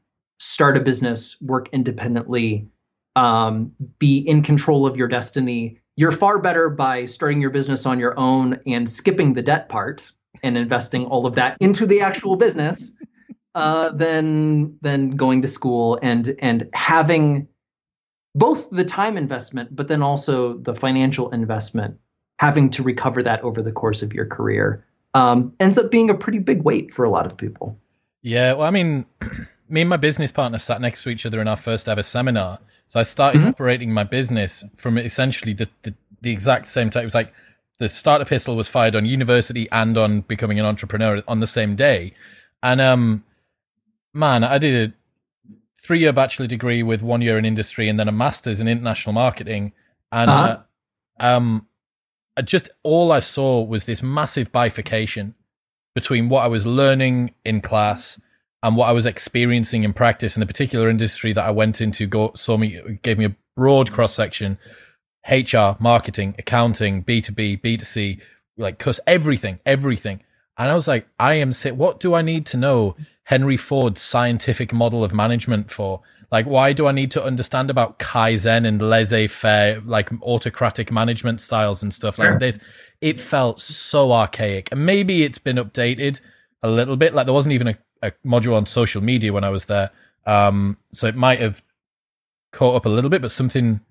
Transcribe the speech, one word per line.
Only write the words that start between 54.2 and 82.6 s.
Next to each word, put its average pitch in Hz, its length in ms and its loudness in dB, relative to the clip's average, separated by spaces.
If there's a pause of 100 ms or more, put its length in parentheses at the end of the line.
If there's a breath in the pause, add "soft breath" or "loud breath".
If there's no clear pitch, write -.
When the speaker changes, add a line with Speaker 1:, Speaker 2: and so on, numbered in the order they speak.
Speaker 2:
bifurcation 110 840 -4 (600)
between 120 340 0
what 131 140 2
I 120 40 2
was 113 180 -2
learning 127 680 2 (100)
in 107 180 0
class 104 580 -2 (440)
and 113 140 2
what 120 100 4
I 120 40 4
was 117 160 2
experiencing 120 760 0
in 104 80 0
practice 104 440 0
in 113 40 -4
the 107 60 0
particular 113 420 -2
industry 113 460 0
that 104 100 0
I 107 80 -2
went 107 300 0
into, 107 240 -2
go, 107 300 0
saw 113 220 0
me, 104 440 -4
gave 113 160 0
me 110 80 2
a 104 100 -2 (220)
broad 131 340 4
cross-section, 104 680 -2 (680 soft breath)
H 131 280 0
R, 101 240 4
marketing, 107 580 0
accounting, 110 640 0
B 117 200 0
two 104 120 -8
B, 104 220 -2
B 113 200 -4
two 110 100 -8
C, 101 340 -4 (380 soft breath)
like, 101 200 -6
'cause - 300 -4
everything, 151 580 0
everything. 131 560 -2 (360)
And 123 120 -2
I 156 60 2
was 160 120 0
like, 127 200 0 (120)
"I 135 140 4
am 139 200 0
sick. 127 200 -4
What 151 260 0
do 180 140 0
I 170 80 2
need 160 260 -2
to 127 100 -4
know 123 380 2 (280 loud breath)
Henry 135 340 2
Ford's 131 440 -2
scientific 120 720 -2
model 117 320 0
of 95 100 -2
management 107 580 0
for? 95 300 -6 (300 soft breath)
Like, 110 140 0
why 135 260 4
do 143 160 2
I 139 40 2
need 135 200 -2
to - 120 -4
understand 131 460 -4
about 123 300 -2
Kaizen 113 640 2
and 107 160 2
laissez-faire, 110 1000 2
like, 107 300 -2 (100)
autocratic 117 720 -2
management 113 500 -2
styles 107 400 -2
and 101 120 -6
stuff - 240 -6
Speaker 1:
Sure. 107 140 4
Speaker 2:
like 107 80 2
this?" 113 200 -2 (420 loud breath)